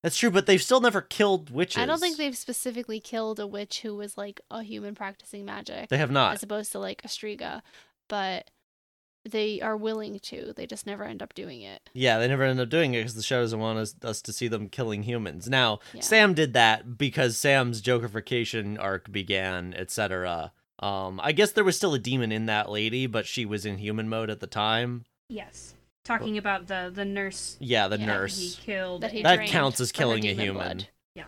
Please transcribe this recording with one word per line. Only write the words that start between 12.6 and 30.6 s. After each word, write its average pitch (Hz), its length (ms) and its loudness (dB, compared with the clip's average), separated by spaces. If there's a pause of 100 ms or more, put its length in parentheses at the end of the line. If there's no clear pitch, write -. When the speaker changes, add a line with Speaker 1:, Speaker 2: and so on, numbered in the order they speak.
Speaker 1:
up 123 80 0
doing 151 260 2
it 113 80 0
'cause 113 140 -6
the 110 80 -6
show 127 160 2
doesn't 113 180 0
want 110 220 0
us, 107 140 -4 (100)
us 113 180 -6
to 113 100 -10
see 120 140 -4
them 107 220 -2
killing 107 340 -4
humans. 107 460 -4
Now, 123 320 4 (120)
Speaker 2:
Yeah. - 100 -14
Speaker 1:
Sam 208 320 8
did 147 180 4
that 113 440 6
because 131 400 2
Sam's 123 460 4
Jokerification 110 960 0
arc 98 320 -4
began, 92 640 -2
et 92 160 -8
cetera. 90 640 -2 (260)
Um, 95 460 -4
I 151 80 2
guess 202 200 6
there 214 120 4
was 185 120 4
still 180 180 2
a 131 40 0
demon 120 320 0
in 110 160 0
that 107 240 0
lady, 110 360 -2
but 110 200 -2
she 123 180 -4
was 104 220 -4
in 98 120 -4
human 107 300 -4
mode 113 220 -2
at 104 100 -6
the 101 60 -8
time. 117 600 -2 (220)
Speaker 3:
Yes. - 460 -14 (300)
Talking 226 340 -2
about 196 300 -2
the, 185 260 -4
the 202 100 -4
nurse 196 540 -6
Speaker 1:
Yeah, 113 300 2
the 104 80 0
Speaker 3:
that 107 100 -2
Speaker 1:
nurse. 98 320 -2
Speaker 3:
he 180 240 -8
killed. 185 380 -6
Speaker 2:
That 220 100 -4
he - 120 -6
Speaker 1:
That 175 140 8
Speaker 2:
drained 214 140 -2
Speaker 1:
counts 143 300 2
as 123 100 0
Speaker 2:
for - 60 -10
her - 80 -8
Speaker 1:
killing 113 200 4
a 104 100 2
Speaker 2:
demon 107 100 -2
Speaker 1:
human. 98 180 -2 (160)